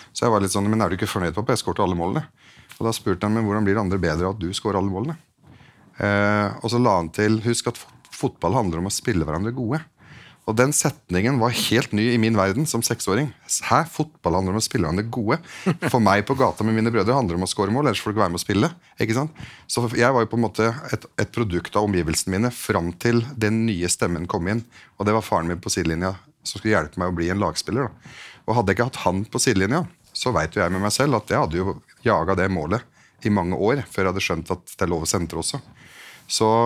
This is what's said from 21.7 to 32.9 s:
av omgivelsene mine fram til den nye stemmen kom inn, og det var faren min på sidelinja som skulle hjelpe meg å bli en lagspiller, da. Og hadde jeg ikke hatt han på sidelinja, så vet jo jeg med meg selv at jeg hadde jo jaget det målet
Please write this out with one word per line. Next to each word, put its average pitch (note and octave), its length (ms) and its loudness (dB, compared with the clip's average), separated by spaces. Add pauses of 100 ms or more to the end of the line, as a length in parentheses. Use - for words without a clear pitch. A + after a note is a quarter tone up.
av G#2 80 2
omgivelsene F2+ 480 0
mine A#2 160 0
fram F#2 480 -2
til A#2+ 220 2 (180)
den G#2+ 300 2
nye F2 180 -2
stemmen F2 400 -2
kom F2+ 240 -2
inn, A#2 140 -2 (340)
og G2+ 80 0
det G#2+ 80 4
var A2 80 2
faren E2+ 240 -2
min F2 160 -4
på F#2 80 -4
sidelinja E2+ 400 0 (320)
som - 160 -10
skulle G#2+ 160 2
hjelpe D#2 240 -2
meg F2+ 140 -2
å - 80 -4
bli E2+ 100 0
en G2 80 0
lagspiller, G2+ 480 -2
da. - 260 -16 (300)
Og A2+ 160 0
hadde G2 140 4
jeg G#2+ 80 0
ikke A#2 100 0
hatt - 140 -10
han F#2+ 260 0
på A#2+ 80 -2
sidelinja, A2+ 460 2 (260)
så - 240 -2
vet D#2+ 220 -2
jo G2 80 2
jeg F2 100 0
med F#2+ 80 -2
meg G#2 80 0
selv C3 300 2
at - 100 -6
jeg G#2+ 80 2
hadde F2+ 220 -2
jo F#2+ 160 -4 (260)
jaget F#2+ 400 2
det G2 80 0
målet F2+ 320 -2 (400)